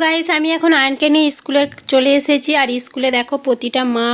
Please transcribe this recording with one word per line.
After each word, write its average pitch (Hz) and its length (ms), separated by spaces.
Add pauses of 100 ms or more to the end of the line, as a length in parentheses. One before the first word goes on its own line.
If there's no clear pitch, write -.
গাইস, 330 240 (100)
আমি 311 200
এখন 320 140 (100)
আয়নকে 269 340
নিয়ে 311 220
স্কুলে 277 260 (300)
চলে 262 260
এসেছি। 285 320 (100)
আর 262 60 (180)
স্কুলে 262 320
দেখো, 247 180 (100)
প্রতিটা 240 360 (140)
মা, 233 180